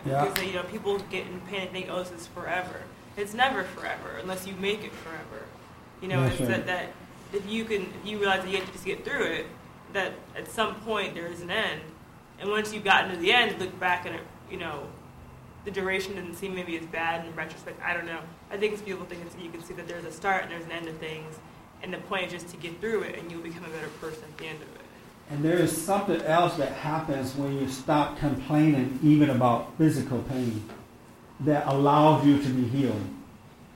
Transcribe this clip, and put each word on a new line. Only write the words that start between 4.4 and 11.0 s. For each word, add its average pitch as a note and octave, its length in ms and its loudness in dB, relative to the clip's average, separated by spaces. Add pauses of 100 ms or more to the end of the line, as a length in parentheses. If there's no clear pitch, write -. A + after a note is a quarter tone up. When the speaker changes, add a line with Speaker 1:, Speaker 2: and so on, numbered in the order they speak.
Speaker 2:
you F#3+ 80 -8
make G3 300 -2
it - 80 -10
forever. D#3 520 -12 (560)
You F#3 80 -6
know, F3+ 140 4
Speaker 1:
That's B2+ 180 2
Speaker 2:
it's - 80 0
Speaker 1:
right. F#3 160 0
Speaker 2:
that, - 20 -8
that F3+ 260 -2 (420)
if G3 160 -2
you A3 140 0
can, G#3+ 180 0
if F3+ 240 -8
you G#3+ 120 -6
realize G3 240 4
that F#3 80 -4
you F#3+ 60 0
have F#3 100 -2
to - 60 -10
just - 120 -12
get - 200 -4
through B3 200 0
it, D#3+ 220 -2 (460)
that F#3+ 200 -2 (240)
at - 120 -10
some G3+ 280 0
point G3+ 380 -2